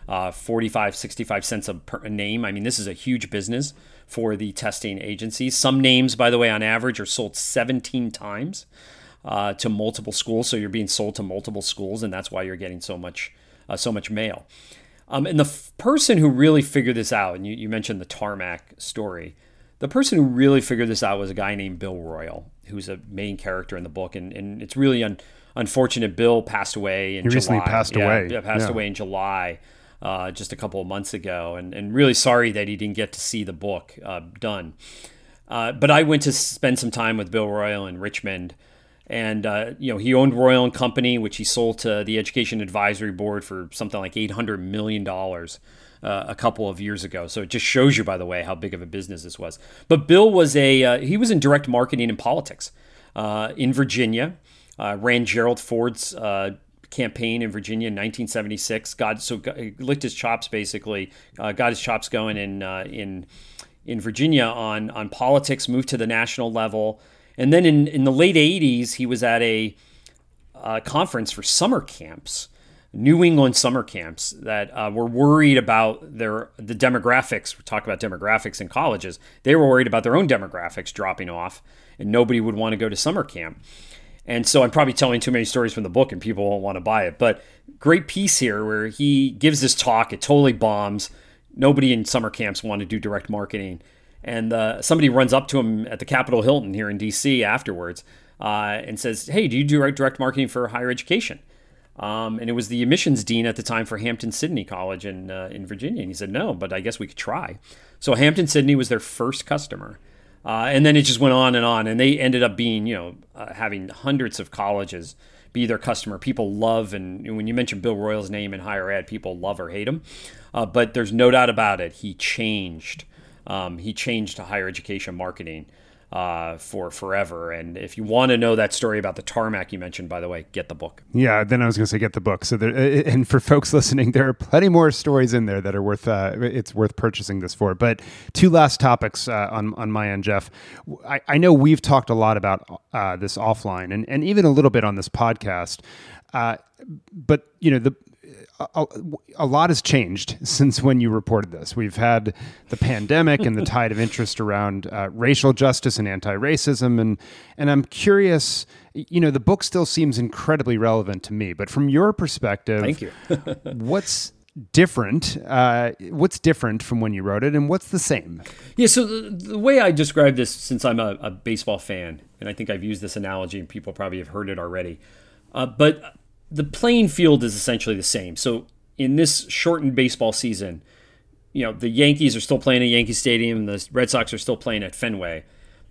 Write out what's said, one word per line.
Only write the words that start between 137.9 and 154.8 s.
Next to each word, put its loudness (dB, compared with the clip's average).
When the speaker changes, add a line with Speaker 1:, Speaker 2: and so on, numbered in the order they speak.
Speaker 2:
two 6
last 6
topics, 2
uh, -2
on, -4
on -6
my -2
end, -4
Jeff. 0
W-, -16
I, -4
I 4
know 8
we've 8
talked 4
a 2
lot 4
about, -4
uh, -4
this -6
offline -2
and, -4
and -2
even 4
a 8
little 6
bit 2
on 0
this -8
podcast. -4
Uh, -2
but, 0
you 4
know, 6
the, 2
a, -6
a, 0
a 0
lot 4
has 2
changed 0
since 2
when 4
you 2
reported 0
this. -12
We've -4
had 2
the -6
pandemic 4
and 0
the 0
tide 0
of -4
interest -2
around, -2